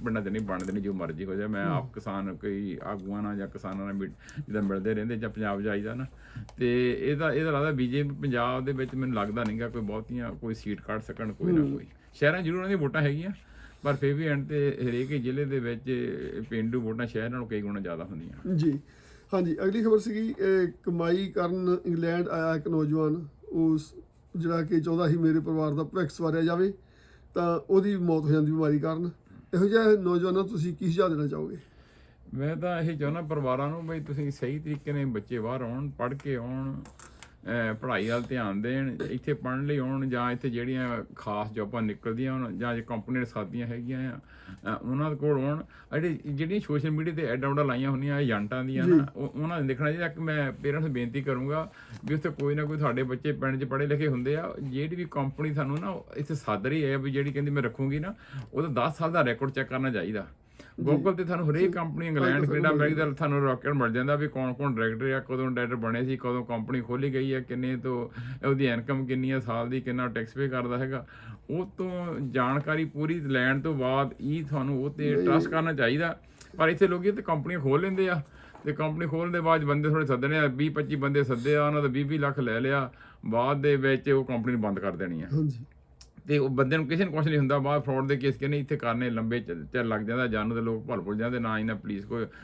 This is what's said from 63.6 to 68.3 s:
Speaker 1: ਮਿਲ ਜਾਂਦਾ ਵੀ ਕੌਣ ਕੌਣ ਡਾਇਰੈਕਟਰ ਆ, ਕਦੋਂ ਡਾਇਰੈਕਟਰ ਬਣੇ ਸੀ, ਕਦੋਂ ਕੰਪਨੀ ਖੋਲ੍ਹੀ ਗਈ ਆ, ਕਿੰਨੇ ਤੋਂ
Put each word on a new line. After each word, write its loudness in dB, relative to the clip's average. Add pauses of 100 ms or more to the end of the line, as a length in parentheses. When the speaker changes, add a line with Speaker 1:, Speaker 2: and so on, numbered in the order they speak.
Speaker 1:
ਮਿਲ 2
ਜਾਂਦਾ 2
ਵੀ 0
ਕੌਣ -2
ਕੌਣ -2
ਡਾਇਰੈਕਟਰ 0
ਆ, 0
ਕਦੋਂ -2
ਡਾਇਰੈਕਟਰ -2
ਬਣੇ 0
ਸੀ, -2
ਕਦੋਂ -2
ਕੰਪਨੀ -2
ਖੋਲ੍ਹੀ -2
ਗਈ 0
ਆ, 0
ਕਿੰਨੇ -4
ਤੋਂ -4 (380)